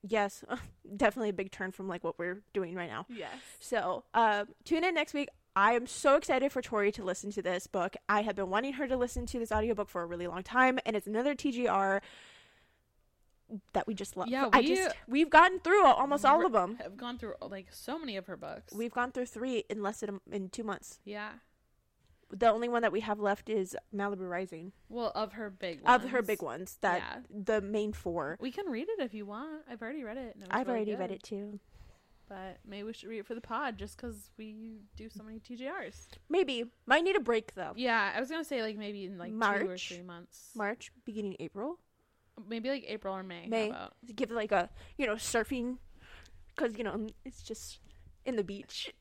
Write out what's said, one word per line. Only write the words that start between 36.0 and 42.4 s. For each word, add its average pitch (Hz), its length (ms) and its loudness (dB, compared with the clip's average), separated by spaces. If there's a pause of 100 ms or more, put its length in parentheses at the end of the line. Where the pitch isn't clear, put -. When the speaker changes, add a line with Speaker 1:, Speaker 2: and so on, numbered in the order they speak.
Speaker 1:
Maybe. 269 420 2 (140)
Might 294 180 8
need 381 140 4
a - 20 6
break 226 360 0
though. 165 200 -6
Speaker 2:
Yeah, 226 400 2
I 226 60 0
was 254 100 -4
gonna 320 140 -4
say, 262 160 -2
like, 220 160 -4
maybe 208 260 -8
in, 190 140 -10
like, 175 140 -8
two 214 40 -6
or - 20 -4 (280)
Speaker 1:
March. 180 240 -6
Speaker 2:
three 175 120 -12
months. 175 540 -18
Speaker 1:
March, 214 380 -4 (100)
beginning 208 380 -6
April. 226 380 -8 (680)